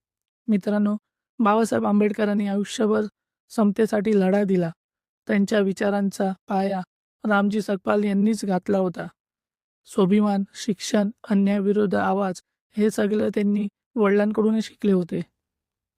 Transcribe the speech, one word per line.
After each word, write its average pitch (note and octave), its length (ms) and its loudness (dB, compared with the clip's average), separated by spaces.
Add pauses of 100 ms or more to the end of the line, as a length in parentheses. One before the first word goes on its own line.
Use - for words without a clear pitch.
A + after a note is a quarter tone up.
(480)
मित्रांनो, G#3 480 0 (420)
बाबासाहेब A3+ 480 2
आंबेडकरांनी G#3 600 0
आयुष्यभर G#3 540 -2 (480)
समतेसाठी G#3 720 0
लढा G3 240 2
दिला. F3+ 260 0 (560)
त्यांच्या G#3 340 0
विचारांचा G3 720 -2 (160)
पाया G3 320 -2 (480)
रामजी G3+ 320 2
सकपाल G#3 440 0
यांनीच G#3 400 0
घातला F#3+ 340 0
होता. F3 280 -4 (760)
स्वाभिमान, G3+ 580 2 (120)
शिक्षण, G#3 560 -2 (200)
अन्यायाविरुद्ध G3+ 640 0
आवाज F#3+ 480 -2 (340)
हे G#3+ 140 2
सगळं G#3+ 440 0
त्यांनी G3+ 340 0 (260)
वडिलांकडूनच G#3+ 680 2
शिकले - 280 -2
होते. F3 280 -2 (760)